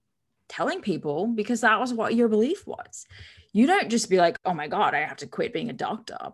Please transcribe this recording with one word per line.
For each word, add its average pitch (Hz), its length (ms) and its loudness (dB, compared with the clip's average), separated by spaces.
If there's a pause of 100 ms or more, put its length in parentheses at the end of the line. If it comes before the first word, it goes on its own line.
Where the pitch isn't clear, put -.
(500)
telling 302 320 -4
people 156 460 -4
because 226 340 -2
that 220 180 4
was 247 140 -2
what 220 200 -2
your 233 140 4
belief 220 400 0
was. - 400 -14 (460)
You 220 120 6
don't 359 240 4
just 226 200 0
be 185 80 4
like, 170 260 4
"Oh 185 100 0
my 151 140 -6
God, 185 260 0
I 143 60 2
have 151 180 -6
to 143 100 -12
quit - 260 -4
being - 160 -4
a - 40 -8
doctor - 440 -8 (160)